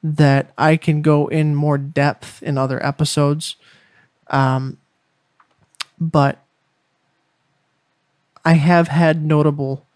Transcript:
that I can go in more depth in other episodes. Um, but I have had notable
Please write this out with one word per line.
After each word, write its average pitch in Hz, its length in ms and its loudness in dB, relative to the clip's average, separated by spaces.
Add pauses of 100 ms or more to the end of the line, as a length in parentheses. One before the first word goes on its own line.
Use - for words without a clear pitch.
that 147 560 2
I 156 180 4
can 151 240 -2
go 147 260 2
in 151 280 -2
more 147 240 -2
depth 143 640 -4
in 143 120 -6
other 135 300 -4
episodes. 147 720 -2 (720)
Um, 131 500 -2 (1200)
but 143 380 0 (2000)
I 165 80 4
have 170 360 4
had 160 360 0
notable 147 680 0